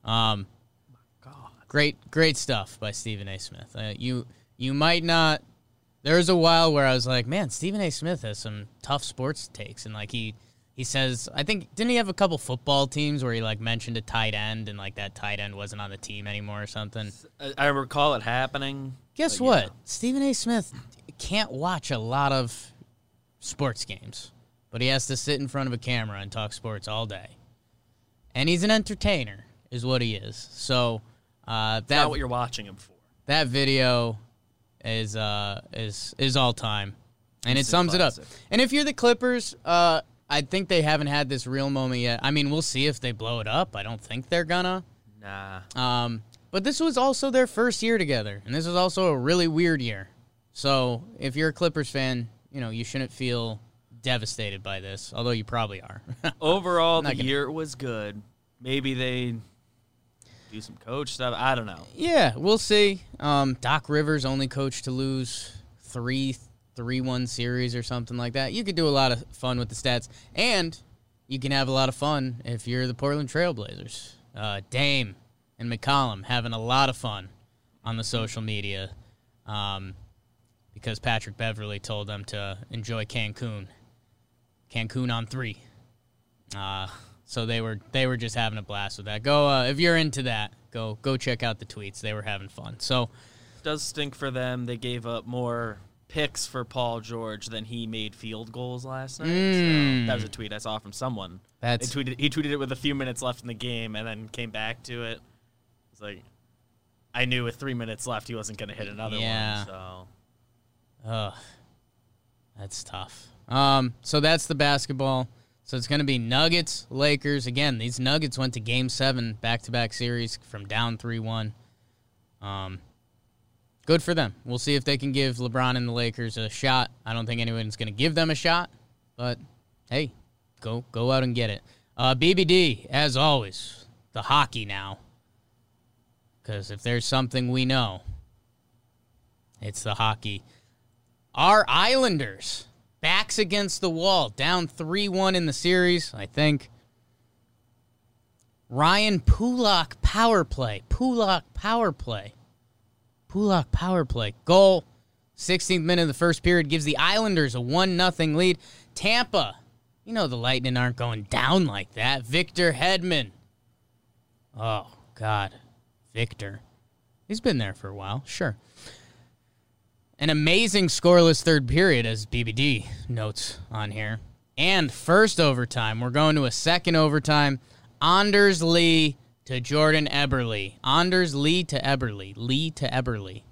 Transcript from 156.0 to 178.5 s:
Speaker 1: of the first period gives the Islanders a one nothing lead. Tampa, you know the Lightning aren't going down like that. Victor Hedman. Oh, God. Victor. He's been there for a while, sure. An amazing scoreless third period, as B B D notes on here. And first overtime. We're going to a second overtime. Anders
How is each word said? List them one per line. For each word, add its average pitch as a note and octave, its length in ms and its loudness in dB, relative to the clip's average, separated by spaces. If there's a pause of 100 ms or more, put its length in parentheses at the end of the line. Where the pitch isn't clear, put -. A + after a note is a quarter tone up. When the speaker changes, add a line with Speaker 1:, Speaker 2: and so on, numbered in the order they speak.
Speaker 1:
of D#3+ 40 4
the C#3 60 0
first E3+ 300 2
period E3+ 260 6
gives D3+ 160 0
the D3 120 2
Islanders F3 580 2
a B2 60 -2
one F3 360 2
nothing E3+ 380 2
lead. F3+ 240 4 (340)
Tampa, G#3 640 0 (500)
you A3 80 -10
know G3+ 140 2
the B2+ 100 -4
Lightning B2 400 0
aren't B2 180 2
going A#2 280 -4
down C#3 420 2
like G2+ 300 -6
that. B2+ 280 0
Victor E3 500 2
Hedman. E3+ 580 0 (1200)
Oh, G#2+ 300 -2 (300)
God. G#2+ 380 -2 (600)
Victor. G#2+ 460 -6 (680)
He's A3 140 -4
been G3 160 2
there G2+ 160 -2
for - 140 -14
a G2 80 -12
while, G2+ 320 -6
sure. A#2+ 300 -4 (1600)
An D3 100 2
amazing F3+ 580 4
scoreless E3+ 540 8
third D3 260 4
period, C#3 380 4
as A2 220 -4
B A#2+ 160 0
B A2+ 80 -2
D B2+ 340 2 (240)
notes A2 480 -6 (140)
on G#2+ 180 -4
here. G#2+ 300 -6 (360)
And E3 360 4
first G3 480 4
overtime. A#2+ 600 2
We're A#2+ 120 -2
going D3+ 240 6
to C#3+ 100 4
a A#2+ 60 2
second E3+ 440 2
overtime. D3 640 4 (400)
Anders G3 640 6